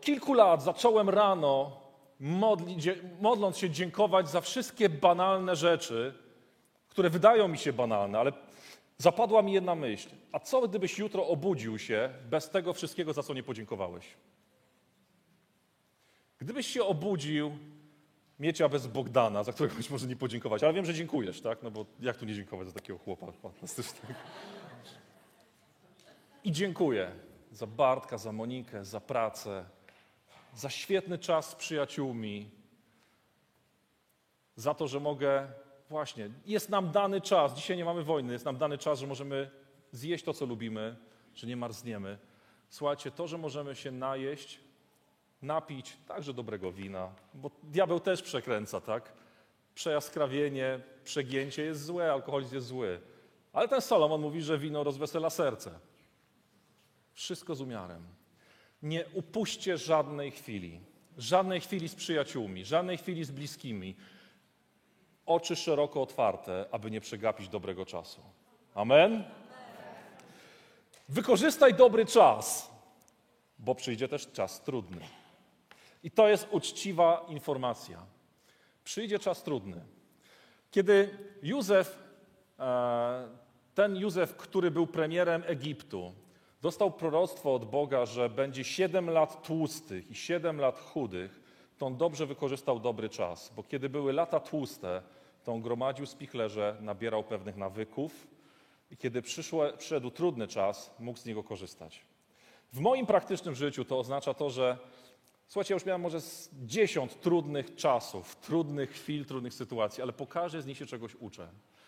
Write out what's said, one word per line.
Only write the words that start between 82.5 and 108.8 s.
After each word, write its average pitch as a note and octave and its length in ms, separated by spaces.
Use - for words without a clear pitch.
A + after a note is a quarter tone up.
e, B2 720
ten G3 220
Józef, F#3 400
który F3+ 340
był D#3+ 160
premierem E3 600
Egiptu, B2+ 640
dostał F3 280
proroctwo D#3+ 640
od A#2+ 100
Boga, C3 420
że A#2 240
będzie C3 340
siedem F3+ 460
lat D#3+ 360
tłustych D3+ 640
i G#2+ 40
siedem E3 460
lat C3 180
chudych, F#2+ 600
to C#3 80
on C3 100
dobrze D#3 300
wykorzystał C3+ 540
dobry A2 280
czas, F2 480
bo G#2+ 60
kiedy C#3 260
były C#3 240
lata E3 280
tłuste, F#2+ 640
to A#2+ 80
on A2+ 100
gromadził B2+ 440
spichlerze, G#2+ 720
nabierał G#2+ 440
pewnych G2 320
nawyków G#2+ 680
i B2+ 60
kiedy B2 260
przyszło, D#3+ 420
przyszedł B2+ 320
trudny C3 380
czas, G2+ 500
mógł A#2 200
z - 80
niego G#2+ 160
korzystać. F2+ 580
W B2 80
moim B3 260
praktycznym F3+ 480
życiu C#3 300
to C3 140
oznacza C3+ 360
to, D3 160
że, B2 280
słuchajcie, G3 260
ja - 20
już F3+ 100
miałem F3+ 160
może E3 180
z - 300
dziesiąt C#3+ 580
trudnych D3 560
czasów, A2+ 600
trudnych C#3+ 540